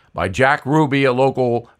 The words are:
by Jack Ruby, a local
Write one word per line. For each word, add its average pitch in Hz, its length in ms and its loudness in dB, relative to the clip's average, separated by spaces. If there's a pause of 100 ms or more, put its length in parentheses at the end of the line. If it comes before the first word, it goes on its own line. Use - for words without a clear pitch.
(140)
by 90 140 -4
Jack 131 380 0
Ruby, 139 400 2
a 127 80 2
local 127 560 -2 (100)